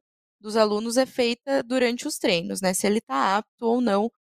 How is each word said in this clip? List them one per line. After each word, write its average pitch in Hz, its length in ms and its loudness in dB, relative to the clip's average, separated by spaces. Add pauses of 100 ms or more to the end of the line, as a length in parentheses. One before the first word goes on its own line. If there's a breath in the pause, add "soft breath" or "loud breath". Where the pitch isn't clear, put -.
(420)
dos 208 160 -6
alunos 220 400 0
é 262 80 4
feita 254 580 -2
durante 247 440 -2
os 302 120 -6
treinos, 190 420 -2
né, 185 120 0
se - 120 -2
ele 208 160 2
tá 240 360 0
apto - 280 -8
ou 240 160 2
não 214 300 0 (120)